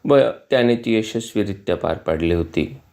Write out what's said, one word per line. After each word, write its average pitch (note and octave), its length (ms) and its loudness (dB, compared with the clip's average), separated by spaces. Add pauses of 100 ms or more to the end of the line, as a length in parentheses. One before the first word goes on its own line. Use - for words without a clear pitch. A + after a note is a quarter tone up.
व C#3 140 6 (300)
त्याने A#2+ 260 4
ती A#2 220 -2
यशस्वीरित्या G2+ 760 -4
पार E2 180 -4
पाडली E2 400 -2
होती. E2 440 -2 (160)